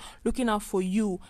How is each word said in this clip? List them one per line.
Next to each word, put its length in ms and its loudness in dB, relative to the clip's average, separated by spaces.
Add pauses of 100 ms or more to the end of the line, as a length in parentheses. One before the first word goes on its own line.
(240)
looking 260 2
out 140 2
for 180 0
you. 380 2 (100)